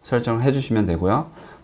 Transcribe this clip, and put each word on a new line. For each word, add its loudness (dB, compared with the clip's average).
설정을 0
해주시면 0
되고요. 0